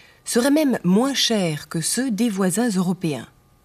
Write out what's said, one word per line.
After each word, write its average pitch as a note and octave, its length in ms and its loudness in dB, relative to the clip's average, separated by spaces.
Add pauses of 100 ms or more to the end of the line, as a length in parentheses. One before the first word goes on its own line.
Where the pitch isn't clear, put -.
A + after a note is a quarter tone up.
(260)
seraient B3 260 2
même C#4+ 320 2
moins A3 300 2
chers F#3+ 560 -2
que E3+ 100 -4
ceux B3 320 -2
des A3 160 0
voisins G3 400 0
européens. F3 600 -2 (380)